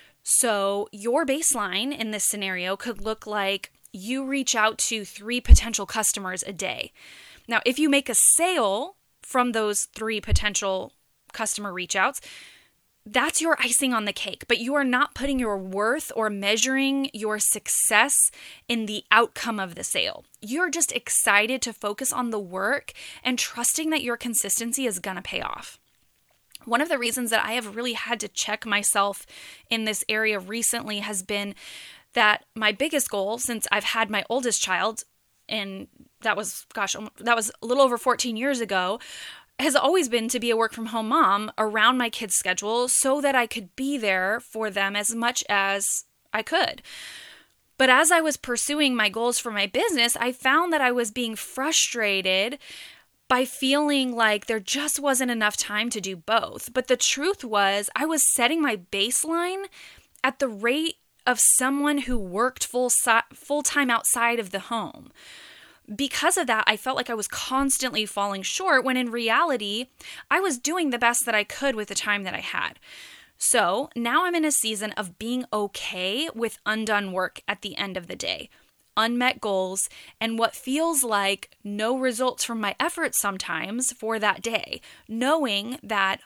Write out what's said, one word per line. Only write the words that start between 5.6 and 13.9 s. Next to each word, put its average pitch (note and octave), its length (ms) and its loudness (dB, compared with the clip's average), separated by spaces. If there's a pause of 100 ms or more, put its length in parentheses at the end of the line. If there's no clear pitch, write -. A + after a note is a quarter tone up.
customers F#3+ 600 -4
a G3+ 80 -8
day. - 380 -6 (560)
Now, A#3 180 2
if B3 140 2
you D4+ 100 4
make C#4 200 2
a A#3 60 0 (200)
sale D#4 600 0 (240)
from B3 320 0
those G#3+ 320 0
three A3 360 -6
potential G3 720 2 (380)
customer G#3 420 -4
reach F3+ 220 -4
outs, G3+ 260 2 (840)
that's B3+ 360 0
your D#4+ 180 2
icing B3+ 340 0